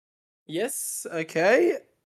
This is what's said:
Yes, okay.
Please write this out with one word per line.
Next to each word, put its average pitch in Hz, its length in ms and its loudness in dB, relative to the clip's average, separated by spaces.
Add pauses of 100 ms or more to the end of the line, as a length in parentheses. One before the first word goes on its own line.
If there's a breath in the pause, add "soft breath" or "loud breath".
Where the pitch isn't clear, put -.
(480)
Yes, - 640 -6
okay. 202 640 2 (300)